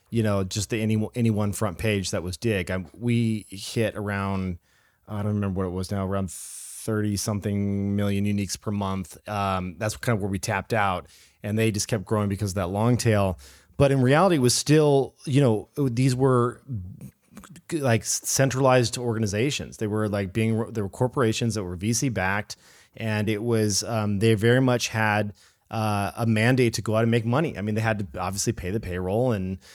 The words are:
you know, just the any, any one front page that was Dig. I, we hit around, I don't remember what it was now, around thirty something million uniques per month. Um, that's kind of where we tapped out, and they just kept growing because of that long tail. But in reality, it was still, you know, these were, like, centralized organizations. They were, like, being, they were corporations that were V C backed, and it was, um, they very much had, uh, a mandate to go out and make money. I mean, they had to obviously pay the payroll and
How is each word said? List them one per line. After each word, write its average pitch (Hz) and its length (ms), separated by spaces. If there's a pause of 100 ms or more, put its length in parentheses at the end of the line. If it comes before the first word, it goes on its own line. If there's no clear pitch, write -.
you 113 140
know, 101 200
just 95 280
the 110 100
any, 110 340
any 117 140
one 104 240
front 95 240
page 101 340
that 92 120
was 90 120
Dig. 98 340
I, 92 220
we 113 580
hit 101 460
around, 98 640 (500)
I 104 100
don't 104 180
remember 98 260
what 92 60
it 90 80
was 92 160
now, 98 140
around 98 260
thirty - 840
something 101 800
million 101 300
uniques 101 340
per - 120
month. 95 440 (140)
Um, 95 480
that's 107 180
kind 117 220
of 92 40
where 98 100
we 98 80
tapped 98 340
out, 98 320 (380)
and 107 140
they 110 140
just 101 160
kept 104 160
growing 104 260
because 98 220
of 90 40
that 95 140
long 110 280
tail. 101 400 (400)
But 139 140
in 135 100
reality, 160 340
it 147 40
was 123 140
still, 143 640 (100)
you 139 160
know, 110 280 (200)
these 127 260
were, 123 460 (1120)
like, 135 340
centralized 127 920
organizations. 110 800
They 110 100
were, 107 200
like, 98 240
being, 110 420
they 110 100
were 98 60
corporations 117 680
that 107 80
were 90 120
V 98 160
C 135 180
backed, 101 460 (400)
and 107 320
it 104 140
was, 110 420
um, 104 360
they 113 160
very 117 260
much 123 280
had, 107 440 (380)
uh, 104 440
a 117 120
mandate 117 480
to 101 80
go 107 120
out 110 60
and 117 80
make 113 160
money. 131 320
I 92 60
mean, 107 100
they 107 80
had 107 320
to 95 60
obviously 98 340
pay - 160
the 107 100
payroll 95 520
and 95 260 (180)